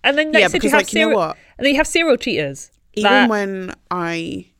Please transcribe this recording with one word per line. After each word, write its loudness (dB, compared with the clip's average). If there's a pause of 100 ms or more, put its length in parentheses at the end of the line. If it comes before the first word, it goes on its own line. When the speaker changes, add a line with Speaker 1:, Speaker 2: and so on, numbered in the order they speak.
Speaker 1:
And 2
then, 0
like 4
Speaker 2:
Yeah, 6
Speaker 1:
you 0
said, -4
you 0
Speaker 2:
because, 2
Speaker 1:
have 4
Speaker 2:
like, -6
you 0
know 4
Speaker 1:
serial, 2
Speaker 2:
what? -4 (200)
Speaker 1:
and -6
then 4
you 0
have 0
serial 2
cheaters. -6 (220)
Speaker 2:
Even 2
Speaker 1:
Like 4
Speaker 2:
when -4 (180)
I -6 (120)